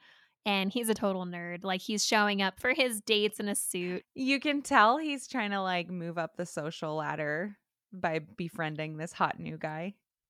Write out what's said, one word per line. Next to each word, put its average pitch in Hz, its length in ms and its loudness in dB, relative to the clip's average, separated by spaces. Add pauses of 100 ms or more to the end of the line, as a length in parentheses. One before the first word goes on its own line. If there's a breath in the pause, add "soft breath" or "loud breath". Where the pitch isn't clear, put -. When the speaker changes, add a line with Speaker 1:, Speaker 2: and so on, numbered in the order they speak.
(460 soft breath)
Speaker 1:
and 196 260 2
he's 233 160 -2
a 220 60 4
total 190 320 0
nerd. 175 360 -6
Like, 185 200 -2
he's 214 240 0
showing 208 340 4
up 190 180 0
for 254 140 2
his 247 300 2
dates 208 360 2
in 208 100 -4
a 202 60 0
suit. 180 480 -4 (120)
Speaker 2:
You 269 260 0
can 285 220 0
tell 240 340 8
he's 302 320 -4
trying 214 220 -2
to, 196 100 0
like, 180 300 -2
move 170 260 -6
up 165 200 -4
the 175 100 -4
social 156 500 -4
ladder 151 600 -2 (360)
by 170 280 0
befriending 156 760 -6
this 160 160 -6
hot - 260 0
new 160 200 -8
guy. 160 360 -6 (360)